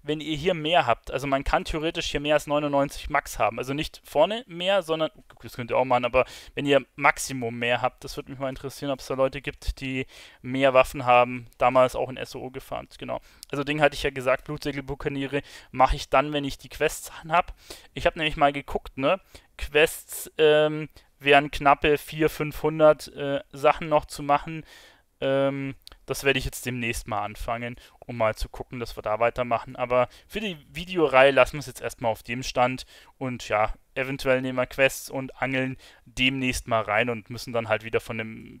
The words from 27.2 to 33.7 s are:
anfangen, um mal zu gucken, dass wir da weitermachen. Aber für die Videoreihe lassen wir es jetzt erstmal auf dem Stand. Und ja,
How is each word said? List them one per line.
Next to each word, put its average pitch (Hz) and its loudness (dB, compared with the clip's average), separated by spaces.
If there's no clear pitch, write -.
anfangen, 117 -8
um 120 -12
mal 110 2
zu - -8
gucken, - -12
dass - -10
wir - -12
da 107 -2
weitermachen. 120 -2
Aber 123 0
für 208 -8
die 190 -6
Videoreihe 143 4
lassen 131 4
wir 147 -8
es 123 -12
jetzt - -14
erstmal 120 -4
auf 104 -8
dem 123 -8
Stand. 127 -2
Und 127 -8
ja, 107 0